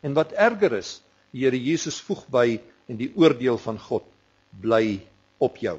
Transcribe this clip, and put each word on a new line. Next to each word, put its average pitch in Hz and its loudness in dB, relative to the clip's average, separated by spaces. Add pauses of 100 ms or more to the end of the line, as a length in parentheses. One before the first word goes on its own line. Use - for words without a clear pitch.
En 139 -6
wat 156 0
erger 208 2
is, - -12 (340)
die 127 -4
Here 131 4
Jesus 151 -4
voeg - -8
by 120 2 (280)
en 113 -10
die 123 -8
oordeel 127 2
van 110 -8
God - -6 (560)
bly 110 0 (400)
op 127 -2
jou. 92 -6